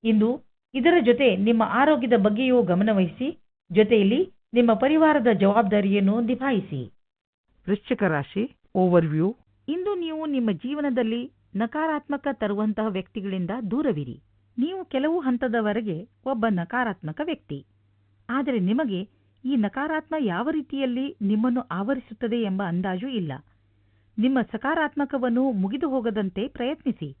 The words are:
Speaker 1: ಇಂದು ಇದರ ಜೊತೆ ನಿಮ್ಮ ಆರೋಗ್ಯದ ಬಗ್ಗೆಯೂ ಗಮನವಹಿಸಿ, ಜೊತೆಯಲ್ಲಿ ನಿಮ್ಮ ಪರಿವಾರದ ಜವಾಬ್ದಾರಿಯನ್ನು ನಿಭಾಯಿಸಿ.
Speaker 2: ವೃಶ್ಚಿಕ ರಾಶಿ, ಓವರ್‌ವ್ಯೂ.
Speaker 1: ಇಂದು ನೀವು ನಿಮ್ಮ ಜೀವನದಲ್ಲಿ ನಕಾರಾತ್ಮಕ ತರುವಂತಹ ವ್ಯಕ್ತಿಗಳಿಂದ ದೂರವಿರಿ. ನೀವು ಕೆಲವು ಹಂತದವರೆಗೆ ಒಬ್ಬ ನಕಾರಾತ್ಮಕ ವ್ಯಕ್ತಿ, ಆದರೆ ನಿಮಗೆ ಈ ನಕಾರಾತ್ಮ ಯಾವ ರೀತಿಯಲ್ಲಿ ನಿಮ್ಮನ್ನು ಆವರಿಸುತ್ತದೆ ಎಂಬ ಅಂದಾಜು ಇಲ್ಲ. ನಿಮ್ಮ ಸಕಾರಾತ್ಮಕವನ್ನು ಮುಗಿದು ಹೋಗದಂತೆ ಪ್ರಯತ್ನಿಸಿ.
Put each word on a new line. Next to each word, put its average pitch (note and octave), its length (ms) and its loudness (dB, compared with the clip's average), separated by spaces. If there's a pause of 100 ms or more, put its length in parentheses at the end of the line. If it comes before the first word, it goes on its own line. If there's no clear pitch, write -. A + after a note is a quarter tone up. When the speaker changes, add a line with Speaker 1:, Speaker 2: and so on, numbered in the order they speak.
Speaker 1:
ಇಂದು A3 380 2 (320)
ಇದರ C4+ 200 4 (120)
ಜೊತೆ A#3+ 300 4
ನಿಮ್ಮ A3+ 300 2
ಆರೋಗ್ಯದ B3+ 520 2
ಬಗ್ಗೆಯೂ A#3 440 4
ಗಮನವಹಿಸಿ, G3 760 0 (340)
ಜೊತೆಯಲ್ಲಿ A3 600 4 (220)
ನಿಮ್ಮ A#3 200 6
ಪರಿವಾರದ D4 600 4
ಜವಾಬ್ದಾರಿಯನ್ನು G3+ 880 2
ನಿಭಾಯಿಸಿ. A#3 680 -2 (760)
Speaker 2:
ವೃಶ್ಚಿಕ - 360 -2
ರಾಶಿ, E3 520 -2 (200)
ಓವರ್‌ವ್ಯೂ. F3 600 2 (320)
Speaker 1:
ಇಂದು F#4 280 -2
ನೀವು D#4+ 300 -6
ನಿಮ್ಮ B3+ 260 0
ಜೀವನದಲ್ಲಿ B3 800 -2 (240)
ನಕಾರಾತ್ಮಕ D4 800 -4
ತರುವಂತಹ G#3+ 540 -2
ವ್ಯಕ್ತಿಗಳಿಂದ F#3+ 640 -6 (200)
ದೂರವಿರಿ. D3+ 500 -4 (360)
ನೀವು F4+ 280 -4
ಕೆಲವು D4+ 340 -2
ಹಂತದವರೆಗೆ A3+ 880 -2 (180)
ಒಬ್ಬ A3+ 240 -2
ನಕಾರಾತ್ಮಕ G#3 760 -4
ವ್ಯಕ್ತಿ, C4+ 420 -8 (640)
ಆದರೆ B3+ 300 0
ನಿಮಗೆ G3+ 500 -2 (360)
ಈ C4+ 100 -2
ನಕಾರಾತ್ಮ D4+ 640 -2
ಯಾವ A3 300 -2
ರೀತಿಯಲ್ಲಿ C4+ 720 -4
ನಿಮ್ಮನ್ನು A3 400 0
ಆವರಿಸುತ್ತದೆ A#3 760 -4
ಎಂಬ G3+ 260 -2
ಅಂದಾಜು F#3 440 -4
ಇಲ್ಲ. G#3 240 -4 (840)
ನಿಮ್ಮ B3+ 240 2
ಸಕಾರಾತ್ಮಕವನ್ನು C4+ 1080 -2
ಮುಗಿದು A3+ 380 -2
ಹೋಗದಂತೆ A3 580 -2
ಪ್ರಯತ್ನಿಸಿ. A#3+ 720 -6